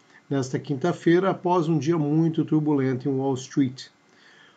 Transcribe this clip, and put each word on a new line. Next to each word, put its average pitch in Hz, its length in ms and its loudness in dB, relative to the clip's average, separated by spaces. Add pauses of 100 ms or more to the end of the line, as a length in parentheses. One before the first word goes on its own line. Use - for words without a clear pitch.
(300)
nesta 135 300 -2
quinta-feira, 170 720 0
após 180 360 0
um 165 120 2
dia 160 180 0
muito 156 480 0
turbulento 143 640 0
em - 20 0
Wall 135 220 0
Street. 127 520 -2 (720)